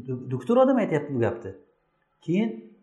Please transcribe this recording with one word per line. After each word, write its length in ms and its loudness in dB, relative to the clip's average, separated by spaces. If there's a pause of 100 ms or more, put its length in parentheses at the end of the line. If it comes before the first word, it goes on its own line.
Do-, 300 -8
doktor 260 0
odam 200 6
aytyapti 360 0
bu 80 0
gapni. 300 -2 (760)
Keyin 260 0 (320)